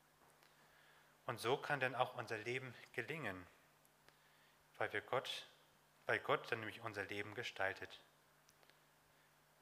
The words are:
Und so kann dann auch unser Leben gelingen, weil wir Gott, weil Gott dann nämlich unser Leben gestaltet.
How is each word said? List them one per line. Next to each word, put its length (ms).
Und 140
so 180
kann 220
dann 160
auch 200
unser 240
Leben 340
gelingen, 520
weil 160
wir 80
Gott, 460
weil 120
Gott 320
dann 80
nämlich 220
unser 220
Leben 320
gestaltet. 680